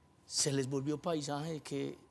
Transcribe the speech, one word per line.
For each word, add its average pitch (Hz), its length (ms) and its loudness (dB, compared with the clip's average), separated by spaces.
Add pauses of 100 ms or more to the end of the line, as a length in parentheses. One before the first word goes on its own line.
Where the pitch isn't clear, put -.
(300)
Se - 220 2
les 135 180 2
volvió 143 260 0
paisaje, 151 640 -2
que 139 380 -4 (120)